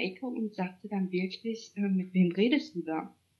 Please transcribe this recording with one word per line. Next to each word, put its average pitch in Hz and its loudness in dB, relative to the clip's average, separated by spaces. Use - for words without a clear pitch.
Ecke 185 -6
und 226 -6
sagte 185 -6
dann 190 -2
wirklich, 185 -4
äh, 202 -4
"Mit 190 0
wem 180 6
redest 240 2
du 170 -4
da?" 160 -4